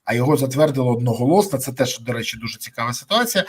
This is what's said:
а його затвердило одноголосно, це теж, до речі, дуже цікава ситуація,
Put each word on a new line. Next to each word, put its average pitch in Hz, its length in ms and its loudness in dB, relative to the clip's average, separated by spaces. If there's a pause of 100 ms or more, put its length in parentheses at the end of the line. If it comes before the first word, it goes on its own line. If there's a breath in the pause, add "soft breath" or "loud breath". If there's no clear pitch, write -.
а 110 100 -2
його 131 220 2
затвердило 131 600 2
одноголосно, 123 640 2
це 127 140 -6
теж, - 280 -2
до 120 120 -6
речі, 113 240 -6
дуже 113 220 -10
цікава 117 340 -6
ситуація, 214 560 0